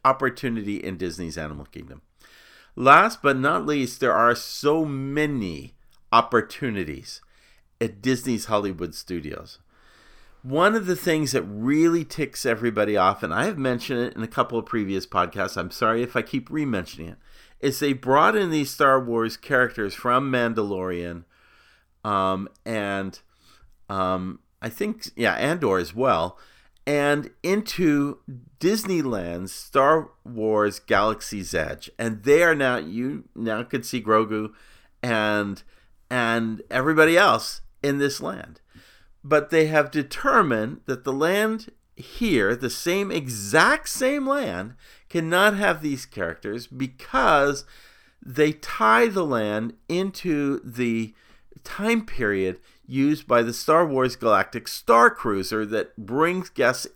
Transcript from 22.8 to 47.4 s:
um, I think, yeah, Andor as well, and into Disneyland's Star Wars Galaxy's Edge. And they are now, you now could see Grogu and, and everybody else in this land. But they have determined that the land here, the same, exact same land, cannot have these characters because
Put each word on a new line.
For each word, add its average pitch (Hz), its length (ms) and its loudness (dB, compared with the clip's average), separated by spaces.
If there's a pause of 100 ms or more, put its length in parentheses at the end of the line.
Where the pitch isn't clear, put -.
um, 92 480 -2 (240)
I 117 80 -8
think, - 440 -6
yeah, 107 200 0
Andor 127 440 0
as 87 160 -4
well, 101 440 0 (480)
and 147 440 0 (120)
into 165 800 0 (380)
Disneyland's 135 920 -2
Star 156 580 2 (140)
Wars 107 540 0
Galaxy's 104 760 0
Edge. 78 440 -4
And 110 240 -6
they 143 200 6
are 165 120 6
now, 127 240 0
you 120 460 -8 (100)
now 113 280 -4
could 123 220 -4
see 120 180 -6
Grogu 107 500 0 (500)
and, 107 600 0 (480)
and 117 600 -2
everybody 156 480 4
else 139 420 2 (220)
in 139 160 0
this 139 240 -2
land. - 400 -12 (600)
But 147 280 2
they 160 160 4
have 151 240 2
determined 139 960 0
that 127 180 -4
the 135 80 -2
land 208 580 0 (240)
here, 120 600 0
the 120 140 -4
same, 190 400 -2
exact 139 800 0
same 269 360 -2
land, 127 480 -4 (360)
cannot 175 460 2
have 185 260 0
these 139 240 -4
characters 101 600 -8
because 143 1000 0 (580)